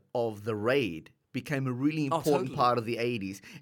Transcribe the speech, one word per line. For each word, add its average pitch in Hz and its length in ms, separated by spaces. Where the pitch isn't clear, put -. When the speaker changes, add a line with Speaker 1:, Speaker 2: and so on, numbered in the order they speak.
Speaker 1:
of 110 300
the 113 100
raid 104 560
became 135 340
a 127 60
really 147 380
Speaker 2:
Oh, 160 60
Speaker 1:
important 139 320
Speaker 2:
totally. 123 80
Speaker 1:
part 123 220
of 113 80
the 113 120
eighties. 110 440